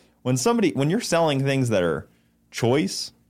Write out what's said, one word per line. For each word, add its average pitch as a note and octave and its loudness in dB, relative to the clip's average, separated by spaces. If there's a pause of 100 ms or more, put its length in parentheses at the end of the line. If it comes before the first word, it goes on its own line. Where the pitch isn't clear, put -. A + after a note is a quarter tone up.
(220)
When B2+ -2
somebody, A3+ 2
when C#3 0
you're G#3 0
selling D#3 0
things C3+ 0
that G2 2
are D#2 -2 (460)
choice, D3 0 (200)